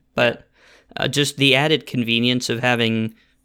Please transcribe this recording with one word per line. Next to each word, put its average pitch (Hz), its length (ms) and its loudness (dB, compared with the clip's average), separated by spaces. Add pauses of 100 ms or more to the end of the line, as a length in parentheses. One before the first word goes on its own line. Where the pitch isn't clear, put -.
(140)
But, - 340 -2 (480)
uh, - 120 -2
just 139 300 -2
the 135 180 4
added 151 320 2
convenience 120 640 -2
of 117 100 -4
having 113 560 -2 (300)